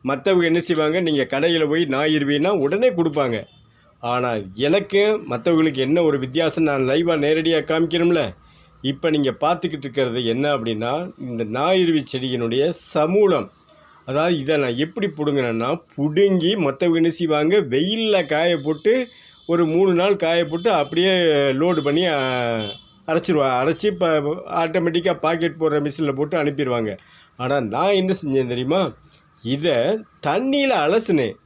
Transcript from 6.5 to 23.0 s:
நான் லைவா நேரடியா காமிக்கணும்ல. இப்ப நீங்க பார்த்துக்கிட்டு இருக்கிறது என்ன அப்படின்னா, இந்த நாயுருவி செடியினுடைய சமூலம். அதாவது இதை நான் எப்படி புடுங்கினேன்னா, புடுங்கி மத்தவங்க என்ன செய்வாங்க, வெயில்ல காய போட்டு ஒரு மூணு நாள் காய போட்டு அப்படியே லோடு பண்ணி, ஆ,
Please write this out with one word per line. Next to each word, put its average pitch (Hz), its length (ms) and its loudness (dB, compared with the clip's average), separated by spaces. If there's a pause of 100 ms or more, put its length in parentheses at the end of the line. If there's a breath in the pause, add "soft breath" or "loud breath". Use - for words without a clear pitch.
நான் 135 240 0
லைவா 165 280 2
நேரடியா 156 480 2
காமிக்கணும்ல. 170 600 2 (580 soft breath)
இப்ப 135 280 -2
நீங்க 143 200 2
பார்த்துக்கிட்டு 156 540 -2
இருக்கிறது 123 400 -2
என்ன 135 320 0
அப்படின்னா, 117 600 -4
இந்த 120 260 -6
நாயுருவி 156 600 0
செடியினுடைய 127 640 -2
சமூலம். 165 840 0 (540 soft breath)
அதாவது 156 340 0
இதை 143 180 0
நான் 127 200 0
எப்படி 170 300 -4
புடுங்கினேன்னா, 139 640 -2 (260)
புடுங்கி 180 600 2
மத்தவங்க 165 420 0
என்ன 165 120 2
செய்வாங்க, 160 500 0
வெயில்ல 185 680 0
காய 160 300 0
போட்டு 208 520 0 (380 loud breath)
ஒரு 170 200 2
மூணு 180 280 4
நாள் 190 220 2
காய 170 280 2
போட்டு 170 260 -2
அப்படியே 165 420 2 (400)
லோடு 156 280 2
பண்ணி, 147 260 0
ஆ, 151 120 0 (880)